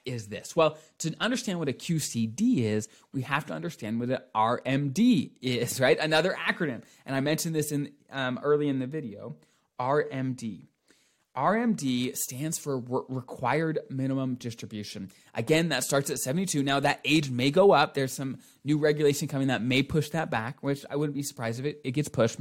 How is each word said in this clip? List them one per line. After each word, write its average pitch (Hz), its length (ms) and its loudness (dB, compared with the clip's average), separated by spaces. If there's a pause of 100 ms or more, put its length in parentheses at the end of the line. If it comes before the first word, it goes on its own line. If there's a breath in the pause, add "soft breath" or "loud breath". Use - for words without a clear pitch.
is 117 220 -8
this? 101 280 -12
Well, 156 220 4 (220 loud breath)
to 165 200 -4
understand 208 380 -2
what 156 120 -2
a 120 40 0
Q - 240 -2
C 117 300 -2
D 160 380 2
is, 107 220 0 (240 soft breath)
we 135 120 -4
have 139 240 -2
to 90 60 -8
understand 117 460 -6
what 120 100 -2
an 127 100 -2 (160)
R 113 280 2
M 139 260 0
D 196 520 4
is, 120 380 -2
right? 139 200 6
Another 156 380 2
acronym. 165 460 -4 (220 loud breath)
And 135 100 -4
I 135 40 0
mentioned 156 360 0
this 151 160 -2
in, 143 220 -4 (180)
um, 127 320 -4
early 147 260 2
in 135 80 0
the 127 80 -2
video, 127 520 -10 (420 soft breath)
R 135 320 2
M 131 220 -2
D. 113 360 -10 (680 soft breath)
R 170 220 2
M 226 160 2
D 127 400 0
stands 151 440 -6
for 139 200 -4
Re-, 123 300 -4
Required 131 720 -2 (100)
Minimum 131 460 -2
Distribution. 107 760 -10 (220 loud breath)
Again, 156 360 2
that 131 140 0
starts 143 260 0
at 131 100 -4
seventy-two. 151 440 0
Now, 139 180 2
that 139 240 2
age 143 240 4
may 127 220 2
go 185 200 8
up. - 220 6
There's 135 200 -2
some 135 260 -6 (240 loud breath)
new 147 140 2
regulation 147 500 4
coming 135 200 0
that 120 140 2
may 127 200 4
push 151 280 0
that 160 200 -4
back, 117 320 -4
which 139 280 -4
I 143 80 -4
wouldn't 147 180 -2
be 139 80 -4
surprised 117 360 -6
if 131 60 -4
it, 147 180 -6
it 135 80 -4
gets 147 180 -2
pushed 117 320 2